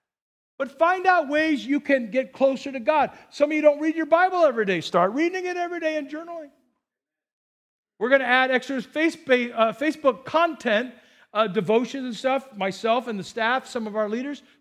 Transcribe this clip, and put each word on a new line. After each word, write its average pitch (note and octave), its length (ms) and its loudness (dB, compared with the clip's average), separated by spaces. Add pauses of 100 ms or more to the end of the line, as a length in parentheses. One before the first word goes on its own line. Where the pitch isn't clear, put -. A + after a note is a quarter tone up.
(580)
But C4+ 200 -8
find F4+ 280 2
out F4 220 4
ways D4 380 0
you C#4 140 0
can B3 300 0
get C4 220 -4
closer C4+ 400 0
to C4 80 -8
God. C#4 300 2 (200)
Some D4 200 0
of D#4 60 0
you D4+ 60 0
don't D4 180 6
read D#4 140 0
your D#4+ 120 -2
Bible F4 380 4
every A#3 200 2
day. F#3 160 0
Start F#3 320 2
reading F4 340 -2
it F4+ 100 -6
every F4 240 -6
day D#4 160 -2
and C#4+ 120 -6
journaling. D#4+ 420 -12 (1500)
We're A3 100 -2
gonna C4+ 160 4
add C4 260 2
extra B3+ 300 -2
face-, D#4+ 360 -2
uh, A#3+ 560 0
Facebook C#4+ 520 -2
content, B3+ 680 0 (400)
uh, A3 120 2
devotions A3 580 -2
and A#3+ 120 -8
stuff, B3+ 400 -4
myself A3+ 500 -2
and A3 120 -8
the F3+ 60 -10
staff, A3+ 420 -4
some A3+ 200 -8
of G#3 100 -10
our G#3+ 120 -2
leaders, B3+ 340 -8 (180)